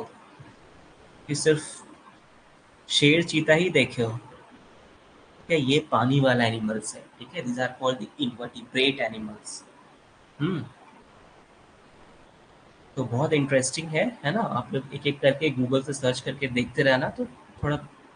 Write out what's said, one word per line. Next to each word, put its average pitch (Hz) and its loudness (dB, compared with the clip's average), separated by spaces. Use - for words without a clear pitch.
कि 147 0
सिर्फ 151 4
शेर 151 4
चीता 156 2
ही 175 2
देखे 127 2
हो? 110 -2
क्या, 165 4
ये 139 4
पानी 127 4
वाला 123 4
एनिमल्स 110 -4
है, - -16
ठीक 117 -16
है, 170 -6
these 123 -4
are 127 -2
called 127 0
the - -10
invertebrate 120 -2
animals। 107 -12
हम्म, 151 -2
तो 131 -4
बहुत 120 0
इंटरेस्टिंग 139 0
है, 160 0
है 143 -2
ना। 220 0
आप 123 -4
लोग 135 -6
एक 143 -4
एक 143 -2
करके 139 2
Google 131 0
से 147 -6
सर्च 127 -2
करके 135 -6
देखते 120 -2
रहना, 135 4
तो 247 -6
थोड़ा 147 0